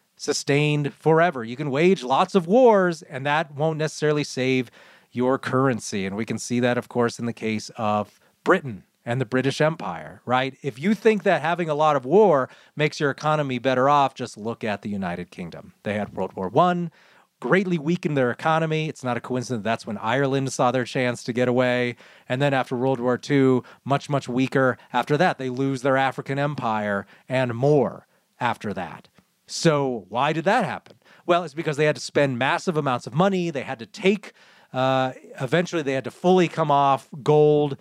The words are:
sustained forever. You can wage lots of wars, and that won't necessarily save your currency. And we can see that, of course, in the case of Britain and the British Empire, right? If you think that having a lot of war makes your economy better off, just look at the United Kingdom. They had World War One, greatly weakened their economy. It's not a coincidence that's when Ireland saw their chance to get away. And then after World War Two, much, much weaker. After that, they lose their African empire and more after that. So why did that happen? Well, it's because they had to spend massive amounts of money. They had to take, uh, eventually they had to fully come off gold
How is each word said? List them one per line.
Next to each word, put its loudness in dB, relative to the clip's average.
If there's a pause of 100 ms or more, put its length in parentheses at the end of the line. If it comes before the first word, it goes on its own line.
(160)
sustained 0
forever. 2
You -10
can -6
wage 2
lots 2
of 0
wars, 4
and -10
that -2
won't -2
necessarily -2
save -2 (440)
your 2
currency. 0
And -6
we -4
can -6
see -4
that, 2
of -6
course, -2
in -8
the -6
case -6
of -2 (240)
Britain 0 (220)
and -2
the -4
British -2
Empire, -4
right? -2
If -8
you 0
think 2
that 2
having -2
a -2
lot 4
of -2
war 4 (260)
makes -2
your 0
economy -2
better 2
off, 4
just -12
look -8
at -4
the -6
United -6
Kingdom. -14 (100)
They -4
had -6
World -6
War -6
One, 0 (500)
greatly 0
weakened -4
their 2
economy. -2
It's -12
not -4
a -10
coincidence -6
that's -4
when -8
Ireland -2
saw 2
their 0
chance -2
to -4
get 2
away. 0 (320)
And -2
then 2
after -2
World -2
War 0
Two, 2 (180)
much, -2
much -2
weaker. 0 (160)
After 0
that, 2
they -6
lose -4
their 2
African -2
empire -2 (220)
and -2
more 2 (320)
after -4
that. -12 (360)
So 0
why 0
did -4
that 2
happen? -10 (300)
Well, 2
it's -12
because -6
they 2
had 2
to -14
spend 0
massive -2
amounts -2
of -12
money. 2
They -6
had -10
to -14
take, -2 (400)
uh, 0 (300)
eventually 0
they -2
had -4
to -10
fully 4
come 0
off 2 (120)
gold 4